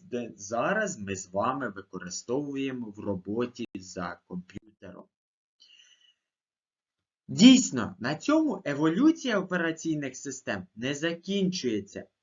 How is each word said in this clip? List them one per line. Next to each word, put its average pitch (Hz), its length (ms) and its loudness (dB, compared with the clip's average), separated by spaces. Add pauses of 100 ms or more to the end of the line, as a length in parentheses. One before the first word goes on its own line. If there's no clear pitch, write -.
де-, 120 360 -8
зараз 135 600 -4
ми 98 160 -6
з 90 140 -10
вами 117 400 -2
використовуємо 123 1200 -6
в 101 100 -16
роботі 104 760 -6
за 92 520 -10
комп'ютером. 92 760 -14 (2250)
Дійсно, 143 720 8
на 131 160 -2
цьому 302 500 0
еволюція 202 760 2
операційних 165 760 -2
систем 113 580 -8
не 127 180 -4
закінчується, 165 1120 -2 (160)